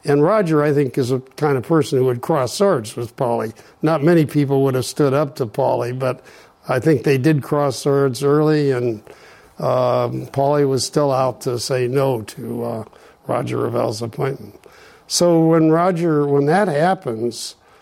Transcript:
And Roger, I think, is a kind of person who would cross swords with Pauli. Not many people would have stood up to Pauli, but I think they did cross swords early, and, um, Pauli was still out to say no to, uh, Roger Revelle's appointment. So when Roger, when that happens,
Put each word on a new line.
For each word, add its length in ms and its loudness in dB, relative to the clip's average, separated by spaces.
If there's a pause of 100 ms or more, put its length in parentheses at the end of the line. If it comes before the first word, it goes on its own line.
And 180 2
Roger, 420 2
I 80 2
think, 280 0
is 100 0
a 100 0 (160)
kind 220 0
of 60 -4
person 340 0
who 80 2
would 160 -2
cross 320 -2
swords 420 0
with 200 -10
Pauli. 380 -2 (280)
Not 220 0
many 220 4
people 380 0
would 120 0
have 100 -2
stood 280 0
up 240 -2
to 100 -4
Pauli, 460 -2
but 300 -4 (460)
I 100 0
think 240 2
they 140 2
did 240 2
cross 360 -2
swords 460 0
early, 460 2
and, 320 -2 (560)
um, 680 -2
Pauli 380 0
was 200 -2
still 260 0
out 300 -2
to 160 -4
say 300 -2
no 340 0
to, 420 -10
uh, 200 -8 (420)
Roger 320 -4
Revelle's 460 -4
appointment. 560 -8 (480)
So 400 4
when 240 4
Roger, 560 2
when 200 2
that 200 2
happens, 880 -2 (260)